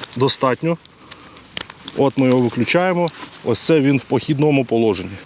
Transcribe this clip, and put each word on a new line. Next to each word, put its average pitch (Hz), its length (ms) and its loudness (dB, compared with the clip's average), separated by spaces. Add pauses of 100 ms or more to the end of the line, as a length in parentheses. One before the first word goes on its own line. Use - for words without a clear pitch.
(160)
достатньо. 135 640 0 (1200)
От 127 200 0
ми 131 100 4
його 127 120 4
виключаємо. 170 720 0 (360)
Ось 117 140 0
це 160 220 2
він 139 160 2
в 120 40 -2
похідному 139 640 0
положенні. 104 440 0 (160)